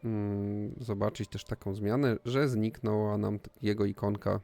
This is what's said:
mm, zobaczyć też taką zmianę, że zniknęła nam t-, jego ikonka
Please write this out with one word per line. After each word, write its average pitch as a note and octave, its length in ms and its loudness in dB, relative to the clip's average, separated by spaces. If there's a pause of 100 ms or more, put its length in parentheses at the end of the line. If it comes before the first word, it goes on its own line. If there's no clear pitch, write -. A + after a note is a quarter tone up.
mm, G#2 760 -2
zobaczyć G#2 500 -2
też - 140 -8
taką - 300 -6
zmianę, A2 520 2
że C3 240 2
zniknęła G#2+ 680 2
nam G#2 220 0
t-, - 100 -14 (120)
jego G#2 240 2
ikonka G2+ 580 0